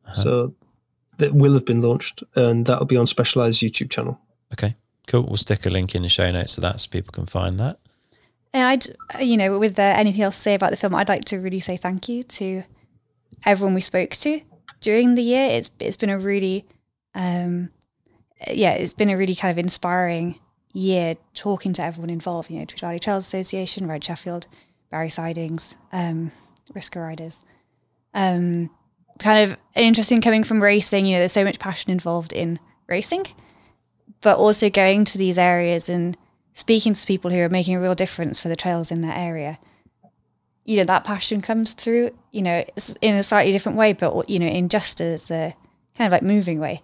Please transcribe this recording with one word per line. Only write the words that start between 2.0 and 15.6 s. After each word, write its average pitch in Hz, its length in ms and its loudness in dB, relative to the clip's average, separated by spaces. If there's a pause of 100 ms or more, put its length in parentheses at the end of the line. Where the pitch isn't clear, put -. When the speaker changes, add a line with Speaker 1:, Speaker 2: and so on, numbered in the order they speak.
Speaker 2:
and 117 300 4
that'll 127 200 2
be 135 120 2
on 120 80 4
Specialized 117 560 2
YouTube 113 300 -2
channel. - 280 -2 (340)
Speaker 1:
Okay, 107 220 -2 (300)
cool. 120 180 2
We'll - 140 -4
stick - 280 -2
a 95 40 0
link 92 240 0
in 92 80 -2
the 87 80 -2
show 90 220 2
notes 87 240 0
to 87 60 -6
that 90 180 -2
so - 100 -6
people 92 220 -6
can 92 140 -6
find 92 340 -2
that. 123 180 -2 (760)
Speaker 3:
And 254 140 2
I'd, - 540 -4
you 240 160 2
know, 196 220 2
with, 208 180 0
uh, 196 180 4
anything 208 260 2
else 196 160 0
to - 40 -6
say 208 140 2
about 190 160 2
the - 60 -4
film, 190 180 -2
I'd 196 140 0
like - 160 0
to 196 120 -6
really 185 220 -6
say 180 180 -8
thank 185 320 -6
you 240 140 -6
to 190 400 -8 (800)
everyone 196 300 4
we 185 60 0
spoke 185 300 -2
to 302 300 -2 (380)
during 240 360 4
the 247 60 2
year. 247 300 2
It's, - 180 -2 (100)